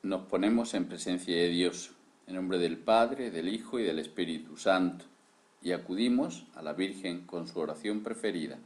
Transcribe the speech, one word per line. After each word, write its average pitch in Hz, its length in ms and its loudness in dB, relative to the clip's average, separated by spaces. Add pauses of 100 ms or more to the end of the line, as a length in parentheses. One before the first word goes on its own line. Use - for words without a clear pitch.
Nos 95 140 -2
ponemos 110 500 2
en 90 140 0
presencia 90 500 -2
de 87 140 6
Dios, 87 400 2 (360)
en 92 100 -8
nombre 92 200 0
del 82 220 2
Padre, 117 520 4
del 82 160 -4
Hijo 113 320 -4
y 113 40 0
del 80 160 0
Espíritu 80 580 -4
Santo, 92 480 2 (560)
y 90 120 -2
acudimos 123 800 0
a 78 80 -14
la 76 100 -6
Virgen 90 540 -4
con 85 200 -6
su 87 120 -8
oración 104 440 -2
preferida. 98 640 -4